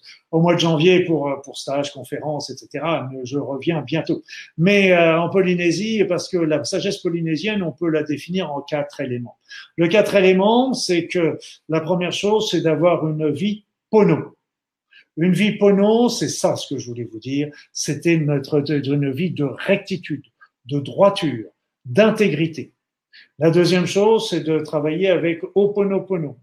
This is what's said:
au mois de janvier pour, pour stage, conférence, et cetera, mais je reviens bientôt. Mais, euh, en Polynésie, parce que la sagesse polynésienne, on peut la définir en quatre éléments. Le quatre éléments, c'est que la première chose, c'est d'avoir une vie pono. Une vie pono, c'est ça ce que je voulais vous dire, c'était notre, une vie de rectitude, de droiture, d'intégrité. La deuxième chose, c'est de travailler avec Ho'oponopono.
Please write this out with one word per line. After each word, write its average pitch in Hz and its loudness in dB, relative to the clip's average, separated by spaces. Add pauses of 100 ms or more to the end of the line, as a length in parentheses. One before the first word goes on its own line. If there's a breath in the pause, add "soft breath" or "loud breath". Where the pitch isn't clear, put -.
(300 loud breath)
au 165 2
mois 170 4
de 170 2
janvier 170 4
pour, 143 -2 (140)
pour - -18
stage, 143 -6
conférence, 139 -8
et 123 -12
cetera, 143 -6
mais 131 -12
je 123 -6
reviens 139 -4
bientôt. 147 -4 (340 loud breath)
Mais, 190 4
euh, 170 4
en 170 0
Polynésie, 180 0
parce 175 -4
que 180 -2
la 151 0
sagesse 190 -4
polynésienne, 170 -4
on 160 -4
peut 170 -4
la 156 0
définir 160 -6
en 139 -8
quatre 147 -6
éléments. 123 -8 (400 loud breath)
Le 170 2
quatre 202 4
éléments, 202 4
c'est 175 -2
que 160 0 (300 loud breath)
la 156 0
première 175 -2
chose, 208 0
c'est 165 0
d'avoir 156 2
une 156 -2
vie 196 -4 (260)
pono. 175 4 (880 soft breath)
Une 180 2
vie 208 0
pono, 208 4
c'est 160 -2
ça 151 -2
ce - -10
que 131 -6
je 110 -10
voulais 117 -10
vous 113 -14
dire, 143 -4 (220 loud breath)
c'était 160 -2
notre, 147 0
une 143 -2
vie 151 -4
de 147 -4
rectitude, 160 -4 (440 soft breath)
de 143 -4
droiture, 135 0 (360)
d'intégrité. 175 0 (680 loud breath)
La 165 4
deuxième 180 4
chose, 214 2
c'est 160 -4
de 156 0
travailler 156 -2
avec 165 0 (140)
Ho'oponopono. 190 -2